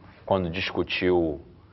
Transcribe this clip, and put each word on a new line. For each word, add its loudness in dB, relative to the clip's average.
quando 0
discutiu 0